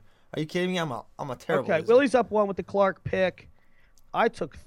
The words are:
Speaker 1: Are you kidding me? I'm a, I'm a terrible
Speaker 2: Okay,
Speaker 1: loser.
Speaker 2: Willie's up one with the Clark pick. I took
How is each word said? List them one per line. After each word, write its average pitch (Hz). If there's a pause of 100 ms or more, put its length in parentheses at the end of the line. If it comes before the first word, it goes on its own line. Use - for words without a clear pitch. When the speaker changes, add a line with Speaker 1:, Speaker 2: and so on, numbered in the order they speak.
(340)
Speaker 1:
Are 139
you 156
kidding 180
me? 185
I'm 160
a, - (120)
I'm 143
a 120
terrible 151
Speaker 2:
Okay, 160
Speaker 1:
loser. 190
Speaker 2:
Willie's 269
up 240
one 208
with 190
the 185
Clark 196
pick. 185 (640)
I 208
took -